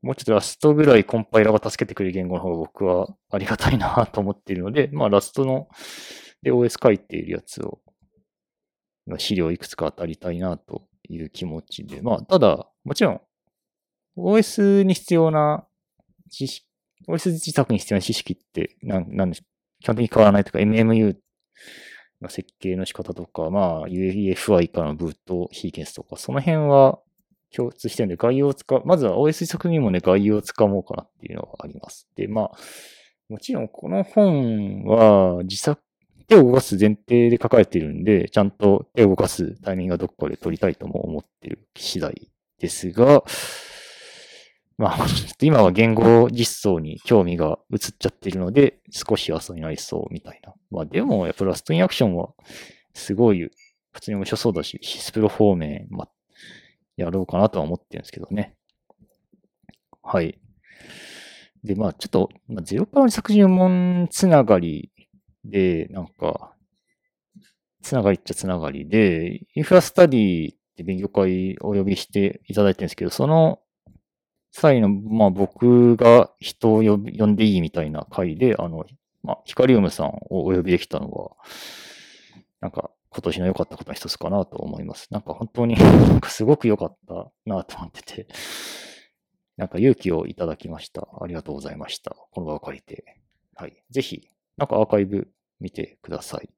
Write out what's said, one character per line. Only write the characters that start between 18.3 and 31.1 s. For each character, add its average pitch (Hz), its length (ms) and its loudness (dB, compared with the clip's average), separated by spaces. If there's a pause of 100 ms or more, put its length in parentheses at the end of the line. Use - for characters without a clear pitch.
っ - 20 -18
て、 - 460 -10
な 98 180 -4
ん、 95 140 -12
な 95 120 0
ん 90 40 -2
で 80 60 -8
し - 40 -20
ょ - 40 -20
う、 - 380 -20
基 - 40 -6
本 117 100 -2
的 120 80 -2
に 110 100 -4
変 113 60 4
わ 107 60 8
ら 101 60 6
な 101 80 4
い 98 40 0
と - 80 -16
か、 - 80 -2
エ 101 40 2
ム 110 120 2
エ 113 80 4
ム 113 120 2
ユ 110 120 4
ー 95 80 -2 (1040)
の - 60 -14
設 - 200 -12 (100)
計 92 180 -4
の 92 100 -6
仕 - 80 -14
方 90 200 -10
と 85 120 -14
か、 80 240 -6
ま 90 340 -2
あ、 - 40 -10
ユ 92 220 -6
ー - 20 -8
イ 98 160 -4
ー - 40 -2
エ - 20 0
フ - 200 0
ア 87 60 6
イ 85 80 0
か - 140 -6
ら 78 60 -4
の 73 60 -6
ブ 82 140 -8
ー 76 80 -10 (100)
ト 90 260 -8
シ - 160 -12
ー - 40 -12
ケ - 100 -14
ン - 40 -12
ス - 80 -20
と - 80 -18
か、 - 140 -18
そ - 160 -12
の 135 80 -4
辺 160 180 -2 (100)
は 139 320 6 (540)
共 120 180 -4
通 - 160 -12
し - 80 -12
て 127 60 -2
る 110 40 0
ん - 40 -4
で、 87 60 -8
概 123 220 0
要 139 100 2
を 139 60 -2
つ - 100 -20
か-、 - 200 0
ま 180 120 4
ず 139 100 0
は 92 120 0
オ 143 80 2
ー 156 40 4
エ - 20 -4
ス 156 100 -6
自 165 100 -8
作 - 160 -6
に 165 120 0
も 117 100 0
ね、 90 100 0
概 101 260 4
要 104 120 2
を 104 40 -4
つ - 100 -14
か 107 140 2
も 98 140 0
う - 40 -10
か - 100 -14
な - 80 -10
っ - 80 -20 (100)